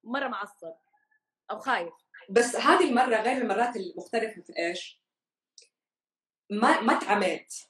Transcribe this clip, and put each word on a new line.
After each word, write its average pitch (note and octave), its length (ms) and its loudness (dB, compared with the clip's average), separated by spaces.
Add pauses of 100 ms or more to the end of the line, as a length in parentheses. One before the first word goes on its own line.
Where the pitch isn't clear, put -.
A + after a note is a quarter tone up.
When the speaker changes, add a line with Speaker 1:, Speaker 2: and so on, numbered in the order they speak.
Speaker 1:
مرة C4 240 -6
معصب G3+ 460 -10 (760)
أو G#3+ 80 -8
خايف. G3+ 340 -4 (360)
Speaker 2:
بس A#3+ 260 2
هذه E4+ 340 6
المرة A#3+ 320 2
غير B3+ 160 0
المرات A#3 380 0
المختلفة - 680 -6
في - 160 -12
إيش؟ - 440 -6 (1500)
ما، A#3+ 320 2
ما - 180 2
تعميت. F#3+ 560 -2 (140)